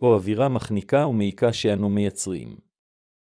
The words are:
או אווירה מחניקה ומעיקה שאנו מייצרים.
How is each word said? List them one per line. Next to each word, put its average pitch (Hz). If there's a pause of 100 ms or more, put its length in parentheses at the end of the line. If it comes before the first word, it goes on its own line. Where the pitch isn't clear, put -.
או 123
אווירה 107
מחניקה 127
ומעיקה 110
שאנו 104
מייצרים. 95 (840)